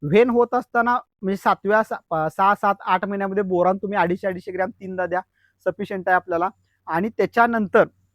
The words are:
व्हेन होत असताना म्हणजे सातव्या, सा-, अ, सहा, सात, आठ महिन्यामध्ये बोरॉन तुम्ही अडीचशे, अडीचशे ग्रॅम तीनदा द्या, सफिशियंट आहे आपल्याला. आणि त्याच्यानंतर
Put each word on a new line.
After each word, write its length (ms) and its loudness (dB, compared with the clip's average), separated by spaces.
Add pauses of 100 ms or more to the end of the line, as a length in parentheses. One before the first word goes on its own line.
व्हेन 280 4
होत 240 2
असताना 440 0 (240)
म्हणजे 160 -2
सातव्या, 460 2
सा-, 320 -6
अ, 220 -2
सहा, 180 4
सात, 200 0 (100)
आठ 200 0
महिन्यामध्ये 380 -4
बोरॉन 340 2
तुम्ही 200 -6
अडीचशे, 300 -2
अडीचशे 240 -8
ग्रॅम 180 -4
तीनदा 360 -8
द्या, 160 -4 (440)
सफिशियंट 440 -4
आहे 60 4
आपल्याला. 340 -2 (380)
आणि 220 -2
त्याच्यानंतर 800 2 (280)